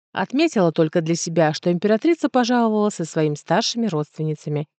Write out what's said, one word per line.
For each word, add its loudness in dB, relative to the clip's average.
Отметила 0
только 0
для 0
себя, 0
что -4
императрица 0
пожаловала 2
со -6
своими -2
старшими -2
родственницами, -4